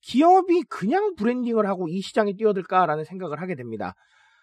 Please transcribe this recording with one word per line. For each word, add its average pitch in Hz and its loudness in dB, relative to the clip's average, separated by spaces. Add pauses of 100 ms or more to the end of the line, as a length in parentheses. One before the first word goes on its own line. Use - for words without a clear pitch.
기업이 349 4
그냥 370 -2
브랜딩을 233 -2
하고 180 -4
이 180 -6
시장에 202 -2
뛰어들까라는 185 0
생각을 165 -10
하게 185 -8
됩니다. 113 -8 (500)